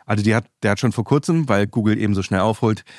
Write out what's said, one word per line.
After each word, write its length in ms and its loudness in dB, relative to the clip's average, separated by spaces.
also 160 0
die 100 2
hat, 120 0
der 80 2
hat 80 -2
schon 120 0
vor 120 -4
kurzem, 440 0
weil 200 2
Google 320 0
eben 160 0
so 80 -2
schnell 180 -2
aufholt, 420 0